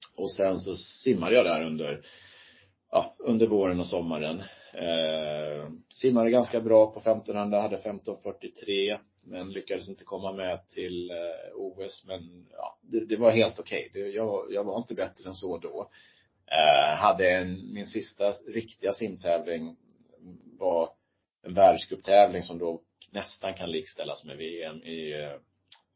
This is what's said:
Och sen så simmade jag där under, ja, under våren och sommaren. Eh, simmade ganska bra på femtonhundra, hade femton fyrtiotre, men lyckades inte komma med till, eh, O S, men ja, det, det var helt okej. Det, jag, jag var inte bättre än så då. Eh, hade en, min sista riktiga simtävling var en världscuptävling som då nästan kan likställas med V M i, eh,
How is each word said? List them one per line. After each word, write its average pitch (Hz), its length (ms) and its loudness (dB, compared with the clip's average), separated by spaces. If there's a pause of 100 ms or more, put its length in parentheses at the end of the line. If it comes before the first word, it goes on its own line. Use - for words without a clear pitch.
(180)
Och 95 140 -4
sen 95 280 0
så 92 160 -6
simmade 98 600 0
jag 117 100 8
där 80 160 0
under, 78 440 -6 (840)
ja, - 280 0
under 113 280 4
våren 95 320 2
och 87 80 -4
sommaren. 82 520 -4 (340)
Eh, 78 960 -4 (200)
simmade 117 400 2
ganska 117 320 2
bra 110 300 8
på - 100 -14
femtonhundra, 104 600 0
hade 101 160 -2
femton 101 460 -10
fyrtiotre, 101 760 -4 (240)
men 92 280 -12
lyckades 95 380 -8
inte 95 140 -16
komma 95 280 -8
med 92 380 -6
till, 90 420 -8
eh, 85 440 -10
O 95 260 -10
S, 95 260 -10
men 87 440 -14
ja, - 300 -12
det, 110 240 -4
det 107 100 -2
var 113 160 8
helt 110 280 2
okej. - 340 -8
Det, 98 60 -8
jag, 101 520 -4
jag 101 120 -2
var 101 140 -4
inte 117 160 -8
bättre 95 360 -8
än 95 40 -12
så 90 240 -4
då. - 320 -10 (560)
Eh, 76 520 6
hade 95 340 4
en, 92 420 -4
min 101 140 -10
sista 101 440 -2
riktiga 107 600 -6
simtävling 85 840 -4 (840)
var 85 300 2 (560)
en 90 80 -10
världscuptävling 95 920 6
som 87 140 -10
då 82 240 -4 (300)
nästan 95 420 -8
kan 90 180 -8
likställas 78 540 -8
med 71 120 -16
V 82 260 -10
M 78 200 -12
i, 80 300 -10 (100)
eh, 71 80 -10 (640)